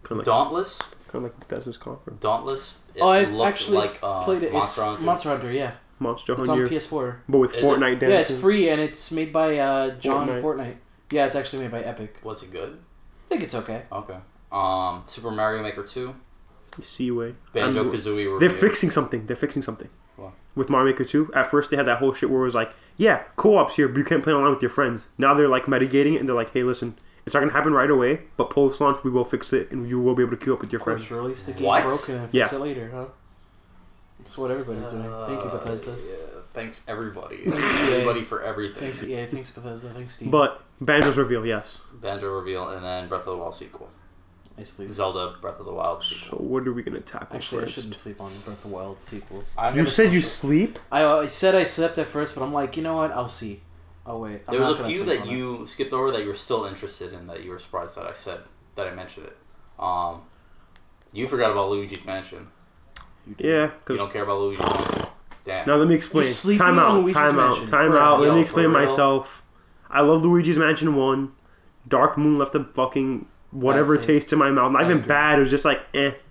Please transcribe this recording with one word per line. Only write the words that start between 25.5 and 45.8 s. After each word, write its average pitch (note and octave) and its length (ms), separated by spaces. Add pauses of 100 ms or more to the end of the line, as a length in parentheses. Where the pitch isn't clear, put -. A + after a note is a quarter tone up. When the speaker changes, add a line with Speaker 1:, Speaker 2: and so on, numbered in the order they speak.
Speaker 1:
mitigating C3+ 460
it, - 60
and C3+ 80
they're B2+ 80
like, A2+ 160
"Hey, B2+ 120
listen, A#2+ 340 (280)
it's - 80
not C#3+ 60
gonna C#3+ 120
happen D3+ 220
right C#3 160
away, C3+ 320 (160)
but A#2+ 120
post-launch C#3 540
we C3 60
will B2 160
fix - 260
it, - 180
and B2 180
you B2 120
will B2 140
be B2 80
able A#2 140
to - 60
queue C3 120
up - 60
with A2 120
your A2+ 80
Speaker 3:
Of - 60
course, A2 180
Speaker 1:
friends." A#2 180
Speaker 3:
release C3 220
the - 80
game F#2+ 140
Speaker 2:
What? A#2 180
Speaker 3:
broken C#3 320
and A#2+ 140
fix - 40 (180)
Speaker 1:
Yeah. C#3 60
Speaker 3:
it - 20
later, B2+ 320
huh? B2+ 120 (1120)
That's - 200
what C3 120
everybody's A#2+ 360
doing. A2+ 160 (240)
Thank G#2 180
you, F#2 60
Speaker 2:
Uh, - 80
Speaker 3:
Bethesda. A2+ 320
Speaker 2:
yeah, - 260 (360)
thanks A2+ 360
everybody. G#2+ 580
Speaker 3:
Thanks, D3 280
E C#3+ 180
A. - 40
Speaker 2:
everybody A#2 280
for A2+ 180
everything. G#2 400
Speaker 3:
Thanks, C3 220
E B2+ 100
A. A#2+ 120
Thanks, B2+ 240
Bethesda. A#2+ 400
Thanks, B2 260
Steam. B2 140
Speaker 1:
But C#3+ 320 (180)
Banjo's D3 380
reveal, A#2+ 280
yes. A2 320 (140)
Speaker 2:
Banjo G2+ 420
reveal, F#2 340
and F#2 160
then F2+ 240
Breath F#2 180
of F#2 80
the - 20
Wild E2+ 180
sequel. - 340 (720)
Speaker 3:
I G#2+ 60
sleep. G2 260
Speaker 2:
Zelda F#2 500
Breath - 200
of F#2 60
the F#2 60
Wild E2+ 300